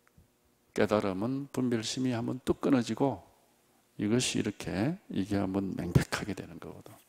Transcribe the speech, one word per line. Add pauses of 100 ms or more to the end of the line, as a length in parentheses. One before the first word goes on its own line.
(760)
깨달음은
분별심이
한번
뚝
끊어지고 (680)
이것이
이렇게, (120)
이게
한번
맹백하게
되는
거거든. (140)